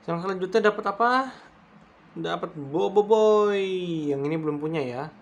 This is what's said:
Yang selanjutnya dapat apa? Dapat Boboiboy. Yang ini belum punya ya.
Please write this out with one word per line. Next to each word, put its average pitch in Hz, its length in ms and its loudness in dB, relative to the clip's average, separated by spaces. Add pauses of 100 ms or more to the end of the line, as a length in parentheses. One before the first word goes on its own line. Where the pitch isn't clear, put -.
Yang 170 160 -2
selanjutnya 190 480 2
dapat 208 140 -8 (100)
apa? 254 400 0 (800)
Dapat 170 400 -6
Boboiboy. 202 1040 4 (560)
Yang 139 160 -4
ini 160 80 -2
belum 151 240 -4
punya 156 160 -4
ya. 127 240 -4 (200)